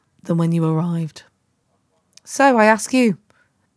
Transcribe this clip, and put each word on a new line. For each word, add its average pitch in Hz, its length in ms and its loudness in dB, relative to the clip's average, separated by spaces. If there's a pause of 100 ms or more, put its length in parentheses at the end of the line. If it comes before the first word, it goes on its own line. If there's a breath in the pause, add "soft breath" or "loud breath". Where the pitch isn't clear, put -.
(220)
than 170 160 -6
when 165 140 -2
you 165 120 -2
arrived. 160 600 -4 (1000)
So 269 340 0
I 214 80 4
ask 220 280 0
you, 240 240 2 (600)